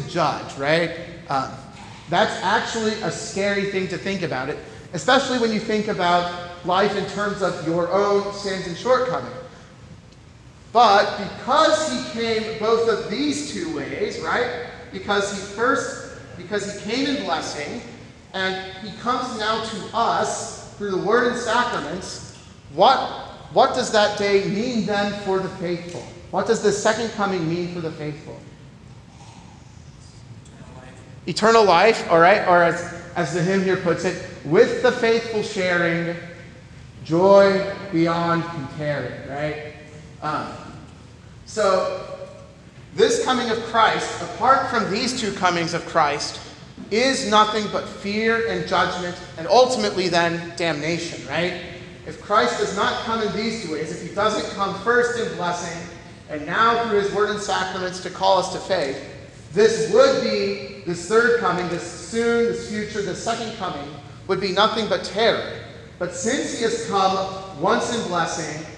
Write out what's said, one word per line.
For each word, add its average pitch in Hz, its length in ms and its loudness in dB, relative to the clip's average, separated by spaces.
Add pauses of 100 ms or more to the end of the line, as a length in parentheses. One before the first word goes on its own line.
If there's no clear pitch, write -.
judge, 147 480 -2
right? 160 360 2 (360)
Um, 131 220 -2 (580)
that's 202 240 2 (100)
actually 220 500 0 (100)
a 170 80 0
scary 196 560 -2
thing 190 220 -2
to 170 100 -6
think 196 240 -4
about, 135 260 -4
it, 147 80 -4 (380)
especially 262 440 2
when 226 140 2
you 214 80 0
think 214 280 -2
about 175 760 0
life 196 320 2
in 185 100 -2
terms 196 360 -4
of 170 240 -2
your 170 260 0
own 202 400 2
sins 190 340 -6
and 170 100 -6
shortcomings. 240 580 0 (1400)
But 214 460 6
because 294 720 2
he - 260 -6
came 220 400 -2
both 226 300 2
of 185 220 -2
these 262 420 -2
two 165 240 -6
ways, 143 440 -6
right? 185 460 -2 (240)
Because 202 440 -2
he - 200 -10
first, - 640 -2 (200)
because 196 440 -6
he 202 80 -8
came 269 240 -2
in 196 100 -4
blessing, 160 580 -6 (500)
and 190 440 -4
he 202 220 -12
comes 240 400 -4
now 214 260 -2
to 180 280 -8
us 202 840 -2
through 202 160 -4
the 180 120 0
word 240 260 4
and 233 60 -4
sacraments, 202 1000 -4 (340)
what, 214 240 8 (560)
what 233 220 6
does 240 180 -2
that 208 240 4
day 196 320 2
mean 220 380 -2
then 202 260 0 (120)
for 190 160 0
the 185 80 -4
faithful? 170 540 -6 (280)
What 196 160 -2
does 220 160 2
the 208 80 4
second 220 440 0
coming 190 340 0
mean 175 260 -4
for 175 60 -6
the 160 100 -6
faithful? 151 480 -10 (3000)
Eternal 220 380 6
life, 196 440 6
all 170 120 8
right? 196 260 8
Or 175 160 8
as, - 400 0 (140)
as 165 180 -2
the 175 80 0
hymn 190 220 2
here 185 120 2
puts 175 280 0
it, 180 200 -2 (200)
"With 214 380 6
the 247 100 6
faithful 226 500 0
sharing 170 720 0 (880)
joy 196 680 6 (220)
beyond 165 540 2
comparing," 131 840 -6
right? 151 460 -6 (480)
Um, 151 300 -6 (960)
so - 840 -2 (640)
this - 300 4
coming 240 260 0
of 226 140 -2
Christ, - 580 2
apart 262 480 2
from 214 180 0
these 233 320 -2
two 202 120 -2
comings 175 420 0
of 160 120 -4
Christ, 151 540 0 (520)
is 247 360 0
nothing 214 440 4
but 180 160 -4
fear 226 580 0
and 180 220 -4
judgment, 180 480 0 (200)
and 165 120 -8
ultimately 214 600 4
then 170 480 0
damnation, 156 680 -4
right? 170 340 -4 (460)
If - 160 -14
Christ 226 380 2
does 185 160 -2
not 214 260 -2
come 226 180 -2
in 196 140 -2
these 220 300 -4
two 156 80 -6
ways, 156 180 -4
if 170 180 -8
he 139 60 -12
doesn't 208 400 0
come 196 300 -2
first 233 340 4
in 175 180 -4
blessing, 175 400 -4 (520)
and 151 180 -8
now 226 380 2
through 208 160 2
his 196 120 0
word 208 180 2
and 208 100 -4
sacraments 185 640 -4
to 180 40 -6
call 190 300 4
us 160 140 -2
to 156 80 -6
faith, 151 440 -2 (480)
this 190 400 4
would 262 300 6
be, 202 640 -2
this 170 220 -6
third 233 320 4
coming, 180 300 0
this 170 120 -4
soon, 233 600 0
this - 260 -2
future, 214 320 -4
this 170 180 -6
second 233 360 -4
coming, 147 320 -8 (400)
would 190 120 0
be 190 120 -2
nothing 214 360 2
but 180 140 -2
terror. - 560 0 (400)
But 175 160 -6
since 247 420 -4
he 240 60 -4
has 226 260 -2
come 190 720 0
once 233 320 0
in 214 140 -2
blessing 160 580 -4 (140)